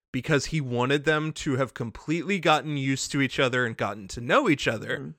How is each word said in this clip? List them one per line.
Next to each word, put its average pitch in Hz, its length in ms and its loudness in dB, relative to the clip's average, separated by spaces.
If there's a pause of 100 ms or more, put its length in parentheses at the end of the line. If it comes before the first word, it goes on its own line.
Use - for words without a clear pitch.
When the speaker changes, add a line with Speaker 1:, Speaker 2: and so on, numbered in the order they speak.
(120)
Speaker 1:
Because 135 340 2
he 156 140 -2
wanted 131 440 2
them 156 300 2
to 139 220 -2
have 135 180 -2
completely 156 640 -4
gotten 151 380 2
used 135 360 -2
to 147 100 2
each 127 160 0
other 127 260 2
and 113 120 -4
gotten 101 320 -4
to - 120 -8
know 202 280 2
each 147 200 2
other 113 300 -4
Speaker 2:
Mm. 143 200 -10